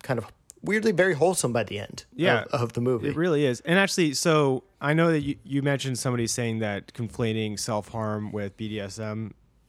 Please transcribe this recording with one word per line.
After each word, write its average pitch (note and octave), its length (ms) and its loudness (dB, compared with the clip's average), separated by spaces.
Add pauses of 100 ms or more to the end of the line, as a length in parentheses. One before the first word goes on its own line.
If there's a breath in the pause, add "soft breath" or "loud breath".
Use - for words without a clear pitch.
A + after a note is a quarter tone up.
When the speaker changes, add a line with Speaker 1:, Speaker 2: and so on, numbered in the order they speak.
Speaker 1:
kind A#2+ 160 -2
of G#2+ 100 -10 (320)
weirdly G#3+ 300 2
very F3+ 220 4
wholesome D3+ 400 2
by A#2 100 2
the G2+ 160 -8
end - 240 -12 (100)
Speaker 2:
Yeah. D3 280 2 (100)
Speaker 1:
of, A#2+ 120 0
of A#2 100 -4
the A#2+ 80 -2
movie. B2 260 0
Speaker 2:
It C#3+ 80 -2
really D3+ 300 2
is. B2 160 0
And F3 180 4
actually, F#3 360 2
so D3 500 2 (160)
I D3 120 2
know E3 200 4
that D3+ 80 2
you, C#3+ 240 -4
you C#3 160 -2
mentioned C3+ 360 -2
somebody A#2+ 300 0
saying A2+ 320 -2
that G2+ 340 -4
conflating A2 640 -4
self-harm G#2+ 760 -4
with G2+ 240 -6
B A2 100 -8
D G#2 140 -6
S G2 180 -10
M A2 340 -8 (360)